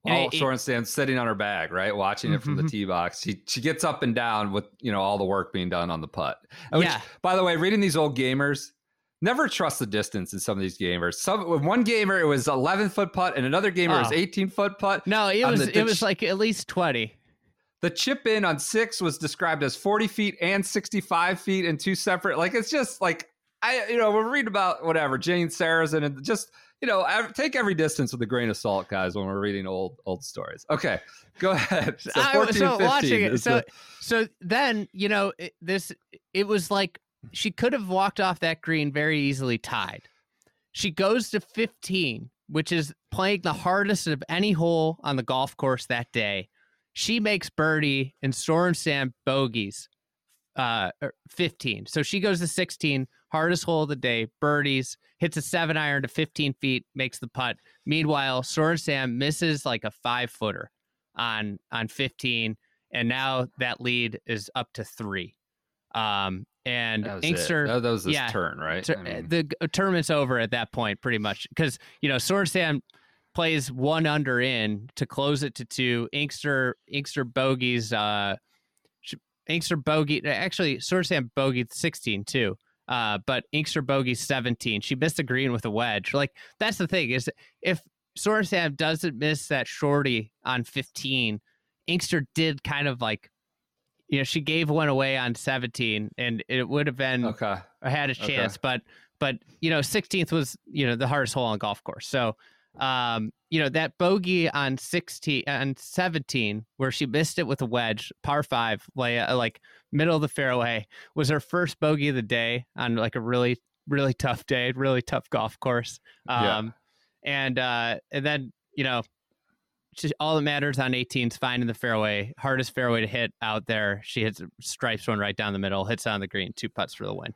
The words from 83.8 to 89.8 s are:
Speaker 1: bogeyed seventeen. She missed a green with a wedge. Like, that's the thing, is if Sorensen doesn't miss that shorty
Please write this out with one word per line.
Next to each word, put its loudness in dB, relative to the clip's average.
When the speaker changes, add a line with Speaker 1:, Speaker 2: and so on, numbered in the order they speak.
Speaker 1:
bogeyed 0
seventeen. -2
She -4
missed 0
a -2
green 0
with -4
a -2
wedge. 0
Like, 0
that's -2
the 0
thing, 0
is -2
if -2
Sorensen 0
doesn't 0
miss 0
that -2
shorty 2